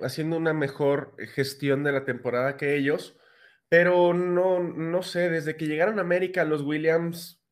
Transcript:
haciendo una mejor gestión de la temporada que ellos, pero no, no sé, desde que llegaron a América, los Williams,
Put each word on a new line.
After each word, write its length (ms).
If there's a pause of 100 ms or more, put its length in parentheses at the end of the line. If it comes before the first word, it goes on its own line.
haciendo 360
una 160
mejor 640 (180)
gestión 500
de 80
la 140
temporada 520
que 200
ellos, 400 (520)
pero 440
no, 460
no 420
sé, 280
desde 280
que 100
llegaron 300
a 60
América, 420
los 160
Williams, 800 (100)